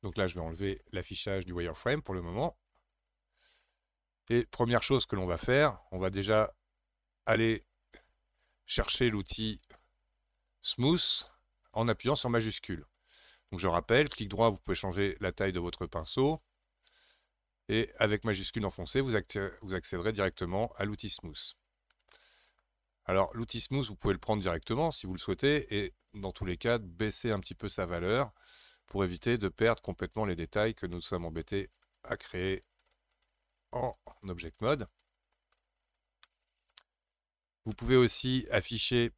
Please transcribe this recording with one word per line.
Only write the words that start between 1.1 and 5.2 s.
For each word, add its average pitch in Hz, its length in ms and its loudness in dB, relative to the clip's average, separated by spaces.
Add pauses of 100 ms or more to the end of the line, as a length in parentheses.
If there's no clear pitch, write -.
du 90 60 -8
wireframe 87 500 -2
pour 98 100 -6
le 90 80 -4
moment. 104 340 -4 (1700)
Et 117 160 4
première 120 380 2
chose 131 240 2
que - 80 -2
l'on 95 100 0